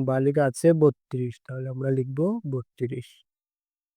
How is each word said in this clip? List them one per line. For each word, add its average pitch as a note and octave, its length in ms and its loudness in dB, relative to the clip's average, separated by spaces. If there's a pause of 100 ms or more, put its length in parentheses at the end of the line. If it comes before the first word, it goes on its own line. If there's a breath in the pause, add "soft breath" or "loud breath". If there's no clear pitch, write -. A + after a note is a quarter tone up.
বালিকা C3+ 400 2
আছে C#3 300 2
বত্রিশ, C3 680 0
তাহলে C3 280 -12
আমরা C3 220 -4
লিখব C3 280 -2 (260)
বত্রিশ। B2+ 640 -8 (880)